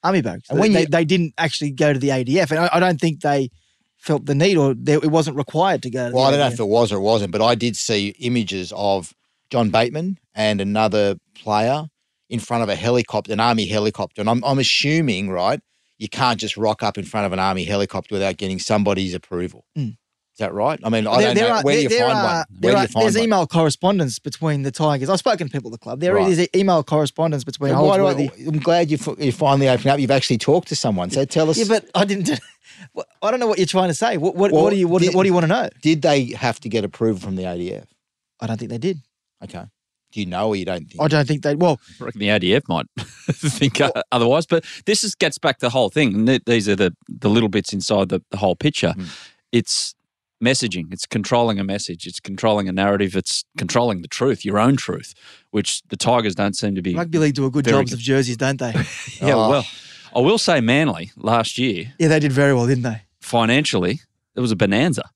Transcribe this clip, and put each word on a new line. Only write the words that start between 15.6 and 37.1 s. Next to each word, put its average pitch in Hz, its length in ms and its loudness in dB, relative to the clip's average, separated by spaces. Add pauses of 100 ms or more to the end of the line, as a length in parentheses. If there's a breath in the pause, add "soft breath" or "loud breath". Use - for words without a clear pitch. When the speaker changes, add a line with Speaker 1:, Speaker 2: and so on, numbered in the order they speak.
Speaker 2:
you 110 100 -10
can't 123 300 -2
just 104 180 -8
rock 107 240 -2
up 104 160 -4
in 92 80 -8
front 104 220 -4
of 92 60 -4
an 95 60 -4
army 95 260 -2
helicopter 101 500 -4
without 95 220 -2
getting 95 200 -6
somebody's 98 560 0
approval. 87 520 -8 (120)
Speaker 1:
Mm. 117 200 -6 (360)
Speaker 2:
Is - 60 -20
that 104 140 -4
right? 120 300 -2
I 113 60 -4
mean, 110 160 0
I 110 120 2
Speaker 1:
There, 120 100 6
Speaker 2:
don't 120 80 0
Speaker 1:
there 233 140 2
Speaker 2:
know. 233 60 2
Speaker 1:
are, - 80 0
Speaker 2:
Where 143 120 2
Speaker 1:
there, 147 140 2
Speaker 2:
do - 40 2
you - 60 2
Speaker 1:
there - 80 2
Speaker 2:
find - 100 2
Speaker 1:
are, 202 60 0 (140)
Speaker 2:
one? - 120 -4
Speaker 1:
there - 200 -2
Speaker 2:
Where - 20 4
do 202 60 4
Speaker 1:
are, 190 60 4
Speaker 2:
you - 40 0
find 220 160 0
Speaker 1:
there's 220 120 2
Speaker 2:
one? 226 100 2
Speaker 1:
email 190 220 2
correspondence 165 680 0
between 147 460 -4
the 135 80 -4
Tigers. 143 380 0
I've 190 100 2
spoken 180 280 0
to - 40 -10
people 123 180 -6
at 110 40 -12
the 113 100 -16
club. 123 160 -8
There 180 160 2
Speaker 2:
Right. 190 160 2
Speaker 1:
is 165 80 2
e-, 180 160 2
email 185 280 4
correspondence 151 600 0
between 139 300 -4
Speaker 2:
So 170 100 4
why 190 140 4
do 196 100 4
I, - 60 2
Speaker 1:
Holsworthy. 135 340 -4
Speaker 2:
I'm 156 120 -2
glad 165 300 2
you, 151 80 0
f-, - 220 -8
you 135 140 0
finally 139 340 4
opened 123 200 2
up. 139 120 4
You've 127 100 0
actually 131 280 2
talked 160 320 2
to 147 60 -4
someone. 95 360 -2
So 135 140 0
tell 156 240 0
us. 156 80 2
Speaker 1:
Yeah, 226 100 0
but 226 260 0
I 202 120 2
didn't. 196 260 -2 (140)
<laughs> - 40 -20 (440 loud breath)
What, - 140 -10 (140)
I 208 80 0
don't 247 100 -2
know 233 60 0
what 196 140 2
you're 175 80 2
trying 185 220 2
to 156 40 -2
say. 220 240 -2
What, 156 180 -2
what, 190 160 2
Speaker 2:
Well, 156 120 6
Speaker 1:
what 202 80 6
do 202 40 2
you, 180 120 2
what, 170 160 4
Speaker 2:
did 185 100 2
Speaker 1:
what 185 100 4
do 196 40 4
you 185 80 4
wanna 170 120 2
know? 214 220 0 (140)
Speaker 2:
Did 156 180 2
they 143 300 2
have - 300 -2
to 110 80 -10
get 107 140 0
approval 101 380 -2